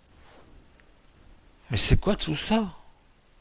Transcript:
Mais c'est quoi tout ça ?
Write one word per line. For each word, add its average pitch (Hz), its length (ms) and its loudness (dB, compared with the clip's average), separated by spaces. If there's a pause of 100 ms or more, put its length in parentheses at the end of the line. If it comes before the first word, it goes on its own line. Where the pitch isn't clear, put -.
(1700)
Mais 120 80 -2
c'est - 200 4
quoi 196 180 0
tout 156 200 -6
ça ? 214 380 -2 (680)